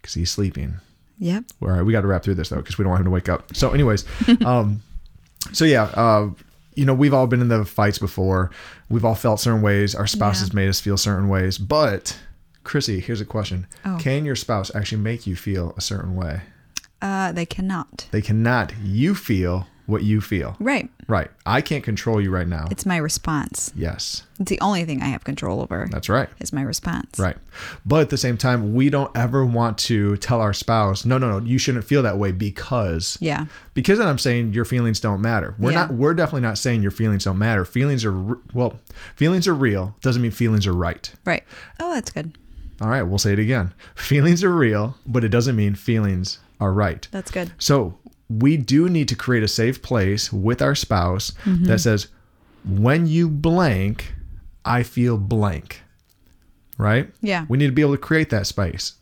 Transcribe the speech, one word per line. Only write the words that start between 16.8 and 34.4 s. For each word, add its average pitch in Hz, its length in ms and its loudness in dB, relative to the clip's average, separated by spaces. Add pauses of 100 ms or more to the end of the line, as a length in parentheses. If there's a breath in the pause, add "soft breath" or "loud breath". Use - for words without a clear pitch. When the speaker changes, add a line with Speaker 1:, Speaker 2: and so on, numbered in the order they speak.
Speaker 2:
Uh, 190 320 -4
they 170 140 -4
cannot. - 640 -8
Speaker 1:
They 107 100 0
cannot. 110 540 0 (100)
You 120 300 2
feel 92 520 -2 (200)
what 107 180 0
you 107 160 2
feel. 87 400 -4
Speaker 2:
Right. 233 280 -2 (200)
Speaker 1:
Right. 98 200 0 (160)
I 127 180 0
can't 147 200 -4
control 110 380 -2
you 98 100 0
right 90 160 0
now. 82 240 -4
Speaker 2:
It's - 160 -6
my 180 120 0
response. - 760 -4
Speaker 1:
Yes. - 480 -6 (160)
Speaker 2:
It's 190 100 -4
the - 120 -2
only 185 240 0
thing 151 180 -4
I - 40 -4
have - 180 -6
control 123 360 -4
over. - 300 -6
Speaker 1:
That's - 180 -6
right. 127 200 0 (100)
Speaker 2:
Is - 140 -10
my 135 100 -4
response. - 560 -6
Speaker 1:
Right. 95 180 -2 (480 loud breath)
But 151 180 4
at - 80 0
the 139 60 -2
same 123 200 -2
time, 113 360 0
we 131 160 4
don't 143 280 0
ever 123 280 2
want 117 340 0
to 101 400 2
tell 120 220 0
our 104 120 2
spouse, 104 520 0
"No, 127 140 2
no, 127 100 0 (120)
no, 117 40 -6
you 123 140 2
shouldn't 123 280 0
feel 139 180 4
that 98 140 0
way 101 120 0
because." 95 880 -2
Speaker 2:
Yeah. 151 260 -2 (280 loud breath)
Speaker 1:
Because 190 240 4
then 220 80 2
I'm 139 120 2
saying 120 360 0